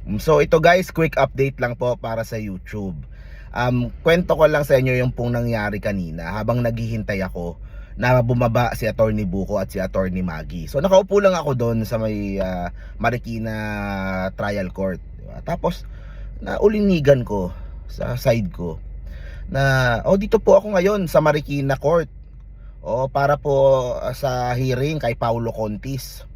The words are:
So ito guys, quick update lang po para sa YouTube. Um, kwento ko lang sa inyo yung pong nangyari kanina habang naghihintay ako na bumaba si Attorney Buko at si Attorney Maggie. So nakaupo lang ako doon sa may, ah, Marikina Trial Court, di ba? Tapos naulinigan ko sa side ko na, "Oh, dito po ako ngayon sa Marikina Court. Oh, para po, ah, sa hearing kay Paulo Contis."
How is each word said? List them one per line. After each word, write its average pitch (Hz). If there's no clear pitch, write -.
So 147
ito 165
guys, 175
quick 160
update 135
lang 120
po 123
para 113
sa 113
YouTube. 98
Um, 123
kwento 170
ko 156
lang 147
sa 139
inyo 127
yung 123
pong 120
nangyari 107
kanina 87
habang 117
naghihintay 113
ako 87
na 127
bumaba 120
si 113
Attorney 107
Buko 95
at 95
si -
Attorney 92
Maggie. 78
So 135
nakaupo 190
lang 190
ako 147
doon 117
sa 113
may, 101
ah, 90
Marikina 113
Trial 101
Court, 95
di 50
ba? -
Tapos 175
naulinigan 185
ko 95
sa -
side 120
ko 82
na, 131
"Oh, 190
dito 208
po -
ako 208
ngayon 196
sa 160
Marikina 143
Court. 160
Oh, 127
para 139
po, 135
ah, 123
sa 123
hearing 131
kay 120
Paulo 117
Contis." 110